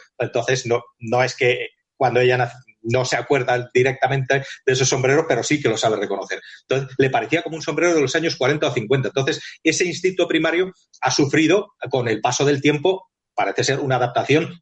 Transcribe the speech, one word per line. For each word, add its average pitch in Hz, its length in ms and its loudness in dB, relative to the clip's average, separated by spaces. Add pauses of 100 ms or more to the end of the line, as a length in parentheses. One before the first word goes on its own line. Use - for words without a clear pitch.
(180)
entonces 123 480 -2
no, 117 160 0 (180)
no 120 220 -2
es 123 140 -2
que 123 320 0 (300)
cuando 123 240 2
ella 127 160 4
nace, 120 180 -2 (300)
no 127 200 0
se - 100 -2
acuerda 123 580 -2
directamente 131 680 2 (220)
de 131 80 4
esos 127 160 2
sombreros, 139 360 2
pero 117 160 2
sí 143 200 0
que 123 80 2
lo 107 80 0
sabe 110 180 0
reconocer. 95 460 -6 (260)
Entonces, 135 300 -2
le 135 120 4
parecía 131 320 0
como 160 140 -10
un 156 60 -10
sombrero 165 340 0
de 156 60 4
los - 120 0
años 165 220 -2
cuarenta 143 320 0
o 127 60 -4
cincuenta. 127 340 0
Entonces, 135 340 -2 (220)
ese 160 220 0
instinto 180 420 -2
primario 170 460 0 (260)
ha 131 100 0
sufrido, 151 680 2 (140)
con 120 200 -2
el 107 100 -2
paso 127 240 -2
del 139 180 2
tiempo, 151 480 0 (240)
parece 98 300 -2
ser 135 160 -2
una 135 160 0
adaptación 127 680 0